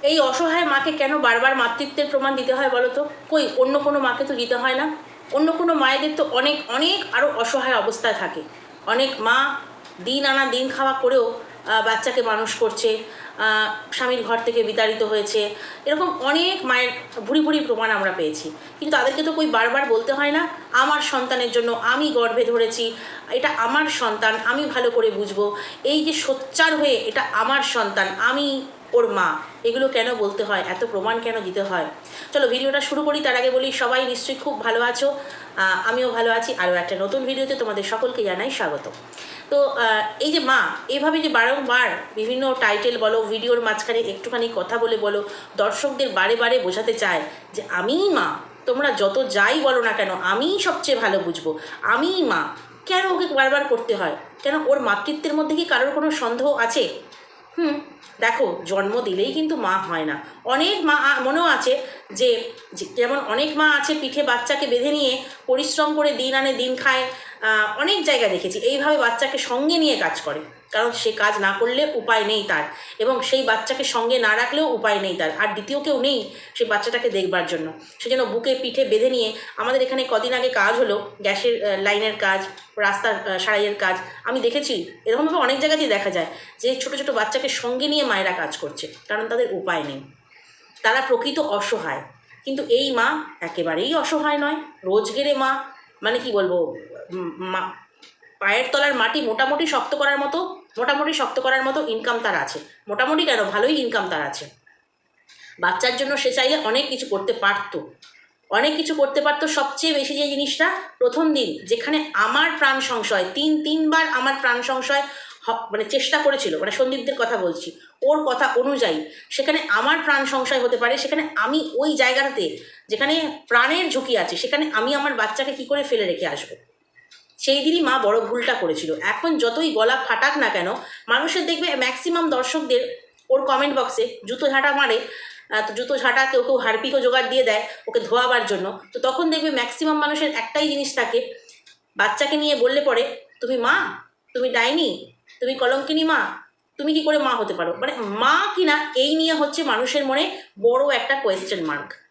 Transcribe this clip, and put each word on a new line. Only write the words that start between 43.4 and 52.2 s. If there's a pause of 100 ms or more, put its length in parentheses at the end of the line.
মাঝখানে
একটুখানি
কথা
বলে
বলো, (280)
দর্শকদের
বারে
বারে
বোঝাতে
চায় (320)
যে,
"আমিই
মা, (260)
তোমরা
যত
যাই
বলো
না
কেন,
আমিই
সবচেয়ে
ভালো
বুঝবো, (220)
আমিই